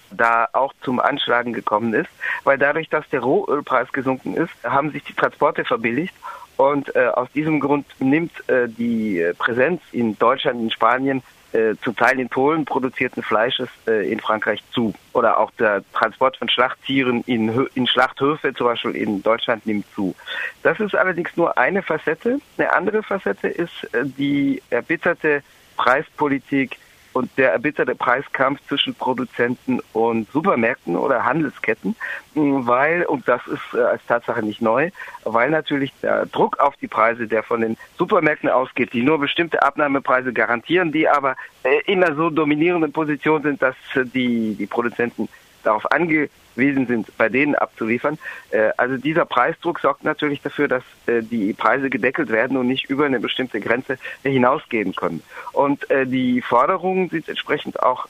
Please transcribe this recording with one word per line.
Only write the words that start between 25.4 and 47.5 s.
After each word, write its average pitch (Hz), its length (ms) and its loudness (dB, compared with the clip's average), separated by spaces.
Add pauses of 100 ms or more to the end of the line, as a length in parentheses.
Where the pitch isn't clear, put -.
Preispolitik 135 1000 0 (340)
und 127 260 -2
der 127 140 4
erbitterte 131 420 -2
Preiskampf 135 720 0
zwischen 139 260 -2
Produzenten 127 840 -2 (120)
und 113 380 0
Supermärkten 151 640 0
oder 113 280 0
Handelsketten, 139 720 -2 (380)
mh, 139 320 2
weil, 147 380 2
und 135 240 -4
das 123 180 2
ist, - 280 -10
äh, 117 80 2
als 110 240 0
Tatsache 117 360 -2
nicht 107 200 -4
neu, 127 280 2 (340)
weil 117 260 2
natürlich 147 420 -2 (100)
der - 240 0
Druck - 340 0
auf 139 160 2
die 120 120 -10
Preise, 117 380 0
der 110 160 0
von 117 180 -2
den 113 160 -2 (220)
Supermärkten 156 500 2
ausgeht, 123 440 0
die 120 100 0
nur 151 160 2
bestimmte 151 440 -2
Abnahmepreise 135 720 0
garantieren, 120 600 0
die 156 160 2
aber, 139 280 2 (260)
äh, 143 240 4
in 185 180 4
einer 160 100 0
so 165 160 0
dominierenden 156 640 2
Position 151 500 0
sind, 143 200 -2
dass, 131 140 0 (180)
äh, 127 100 2
die, 120 500 0
die 101 120 -6
Produzenten 117 640 -2 (340)
darauf 107 280 0
angewiesen 143 960 0
sind, 117 300 -2
bei 113 120 2
denen 139 260 2